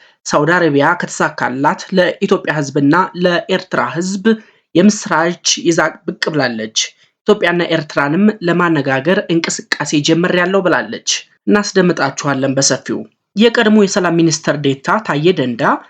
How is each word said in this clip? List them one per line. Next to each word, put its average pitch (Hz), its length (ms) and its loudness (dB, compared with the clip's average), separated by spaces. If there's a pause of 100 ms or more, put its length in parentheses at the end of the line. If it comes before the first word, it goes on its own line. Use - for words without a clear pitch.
(260)
ሳውዲ 151 260 0
አረቢያ 156 440 2
ከተሳካላት 151 840 -4 (100)
ለኢትዮጵያ 180 600 0
ህዝብና 147 420 2 (200)
ለኤርትራ 175 760 -2
ህዝብ 185 340 -4 (500)
የምስራች 175 720 2 (140)
ይዛ 165 200 0 (200)
ብቅ - 260 -10
ብላለች። 120 500 -4 (500)
ኢትዮጵያና 175 400 2
ኤርትራንም 156 580 0 (160)
ለማነጋገር 165 880 0
እንቅስቃሴ - 640 -4 (100)
ጀምሬያለሁ 175 600 2
ብላለች። 120 480 -2 (360)
እናስደምጣችኋለን 147 1080 0
በሰፊው። 131 460 -2 (360)
የቀድሞ 220 440 4
የሰላም 185 380 2
ሚኒስትር 165 400 2
ዴኤታ 143 440 -2
ታዬ 165 320 0
ደንዳ 127 300 -4 (260)